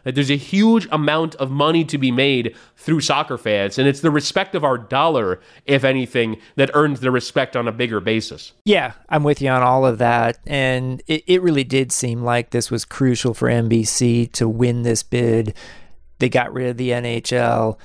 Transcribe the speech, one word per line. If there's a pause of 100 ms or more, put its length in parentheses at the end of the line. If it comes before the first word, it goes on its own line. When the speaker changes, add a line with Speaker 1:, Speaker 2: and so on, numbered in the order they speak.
Speaker 1:
that
there's
a
huge
amount
of
money
to
be
made (200)
through
soccer
fans.
And
it's
the
respect
of
our
dollar, (260)
if
anything, (160)
that
earns
the
respect
on
a
bigger
basis. (120)
Speaker 2:
Yeah, (180)
I'm
with
you
on
all
of
that.
And
it,
it
really
did
seem
like
this
was
crucial
for
N
B
C
to
win
this
bid. (640)
They
got
rid
of
the
N
H
L.